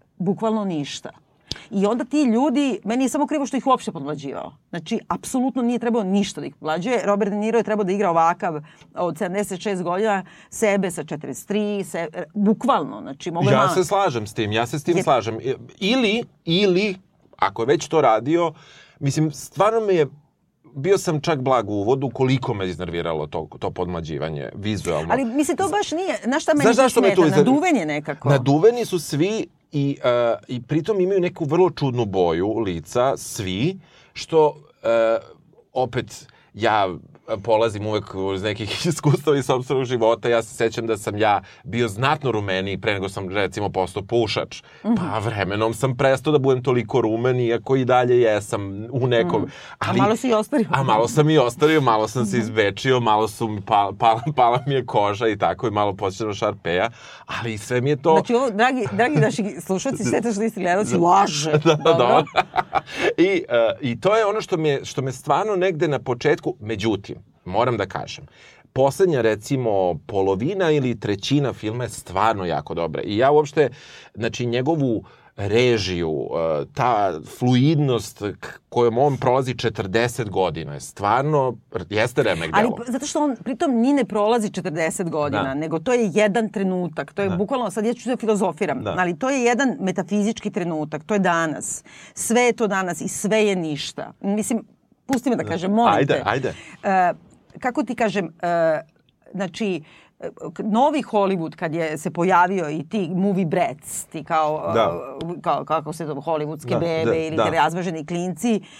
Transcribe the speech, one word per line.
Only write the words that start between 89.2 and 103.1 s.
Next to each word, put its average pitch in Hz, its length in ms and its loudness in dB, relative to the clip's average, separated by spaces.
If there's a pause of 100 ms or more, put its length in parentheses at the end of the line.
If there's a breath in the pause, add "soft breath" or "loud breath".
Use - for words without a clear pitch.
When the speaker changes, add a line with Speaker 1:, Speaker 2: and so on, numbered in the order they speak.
Speaker 1:
je 277 100 0
jedan 240 400 2
metafizički 196 680 -2
trenutak, 156 540 -4
to 214 100 -2
je 202 60 2
danas. 165 640 -2 (300 loud breath)
Sve 233 280 2
je 240 100 4
to 233 160 -2
danas 190 320 -2
i - 80 -6
sve 208 300 -2
je 208 180 2
ništa. 151 640 -6
Mislim, 208 440 -2 (420)
pusti 262 240 -2
me 233 60 2
da - 60 -4
Speaker 2:
Da. - 60 -6
Speaker 1:
kažem, 175 240 -2
molim 220 220 4
Speaker 2:
Ajde, 143 200 2
Speaker 1:
te. - 100 -2
Speaker 2:
ajde. 107 300 -2 (280 loud breath)
Speaker 1:
E, 185 300 2 (460)
kako 247 240 -2
ti 240 120 -4
kažem, 202 320 0 (160)
e, 165 380 2 (500)
znači, 185 520 -4 (380 loud breath)
e, - 80 -10 (220)
k-, - 120 -10
novi 262 400 2
Hollywood 190 540 0
kad 160 180 -4
je 160 240 -2
se 156 120 -6
pojavio 175 600 2
i 156 140 -6
ti 196 260 -4